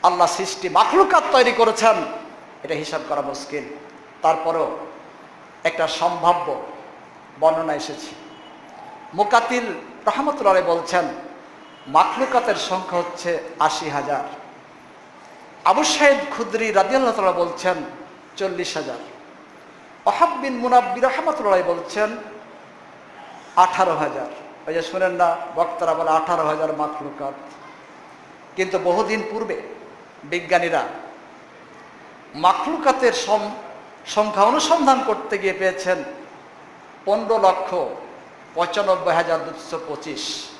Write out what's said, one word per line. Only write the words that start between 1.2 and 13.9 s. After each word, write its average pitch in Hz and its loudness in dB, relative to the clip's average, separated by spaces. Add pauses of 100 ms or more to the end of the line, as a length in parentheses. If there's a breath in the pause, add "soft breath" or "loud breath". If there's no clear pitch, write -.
তৈরি 247 6
করেছেন, 220 4 (680)
এটা 151 -4
হিসাব 151 -6
করা 143 -2
মুশকিল। 139 -6 (580)
তারপরও 160 0 (880)
একটা 165 0
সম্ভাব্য 165 0 (760)
বর্ণনা 160 2
এসেছে। - -8 (1040)
মুকাতিল 240 2 (440)
রহমতুল্লাহ 269 0
আলাইহি 180 4
বলছেন, 170 0 (840)
মাখলুকাতের 233 2
সংখ্যা 185 -4
হচ্ছে 175 -4 (160)
আশি 156 0
হাজার। 139 -2 (1500)